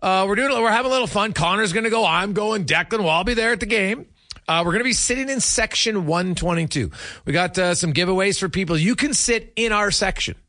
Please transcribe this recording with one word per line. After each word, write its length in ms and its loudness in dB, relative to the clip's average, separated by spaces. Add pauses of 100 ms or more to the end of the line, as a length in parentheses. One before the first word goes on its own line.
uh, 260 2
we're 80 2
doing, 160 0
we're 180 2
having 220 2
a 20 2
little 140 0
fun. 260 -2
Connor's 400 0
gonna 160 0
go, 160 2
I'm 280 2
going, 320 0
Declan 340 0
will 100 2
all 140 2
be 100 0
there 200 2
at 60 -4
the 60 -4
game. 420 -2 (400)
Uh, 180 0
we're 60 0
gonna 120 0
be 100 0
sitting 360 -2
in 100 -2
section 680 0
one 260 0
twenty-two. 580 -2 (340)
We 80 -2
got, 260 0
uh, 160 2
some 180 -2
giveaways 460 2
for 100 -2
people. 280 0
You 180 2
can 180 0
sit 420 0
in 160 0
our 200 2
section. 440 -2 (140)